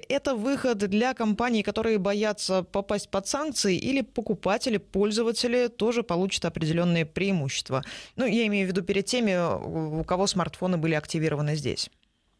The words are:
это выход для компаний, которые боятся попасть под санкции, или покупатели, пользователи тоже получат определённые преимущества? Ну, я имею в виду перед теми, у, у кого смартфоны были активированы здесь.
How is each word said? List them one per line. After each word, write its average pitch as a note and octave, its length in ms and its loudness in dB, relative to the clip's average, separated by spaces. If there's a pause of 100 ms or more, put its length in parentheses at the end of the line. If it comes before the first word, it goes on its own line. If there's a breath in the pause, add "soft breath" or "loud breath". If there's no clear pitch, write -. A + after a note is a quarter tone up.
это C#4 260 0
выход A#3+ 420 0
для G#3 380 2
компаний, A3+ 480 0
которые A3 340 0
боятся G3+ 640 0
попасть G3+ 480 -2
под G3 160 -2
санкции, C4+ 500 0
или C4+ 260 0
покупатели, G#3+ 760 -2
пользователи A3+ 880 0
тоже A#3 360 0
получат F#3 420 0
определённые E3 600 2
преимущества? D3+ 760 -2 (340 loud breath)
Ну, B3+ 120 0
я A3+ 180 4
имею G3+ 220 2
в - 20 0
виду F#3 140 0
перед F#3+ 220 0
теми, A3+ 300 2
у, D#3+ 680 -2
у - 20 -2
кого F#3 240 0
смартфоны F3+ 500 0
были D#3+ 160 0
активированы D3+ 640 0
здесь. C#3+ 340 -4 (500)